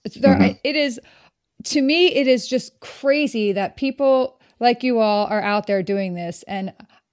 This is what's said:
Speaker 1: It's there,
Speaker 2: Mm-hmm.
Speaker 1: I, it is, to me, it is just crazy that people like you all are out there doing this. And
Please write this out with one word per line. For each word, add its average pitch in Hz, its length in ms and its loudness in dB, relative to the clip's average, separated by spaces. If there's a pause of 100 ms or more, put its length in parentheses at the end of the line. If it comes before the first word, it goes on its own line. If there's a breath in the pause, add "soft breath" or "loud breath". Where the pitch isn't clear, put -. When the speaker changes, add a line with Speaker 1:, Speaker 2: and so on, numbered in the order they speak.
Speaker 1:
It's - 120 -12
there, 226 200 4
Speaker 2:
Mm-hmm. 196 80 4
Speaker 1:
I, 196 200 0
it 285 120 -2
is, 277 240 0 (640 soft breath)
to - 180 0
me, 330 320 4
it 269 140 2
is 254 200 2
just - 340 -4
crazy 269 720 -2
that 196 240 -4
people 262 640 -2 (200 soft breath)
like 240 240 0
you 247 160 0
all 208 260 2
are 214 160 -2
out 208 240 -2
there 196 160 0
doing 196 320 -4
this. 175 340 -10
And 190 240 -8 (420 soft breath)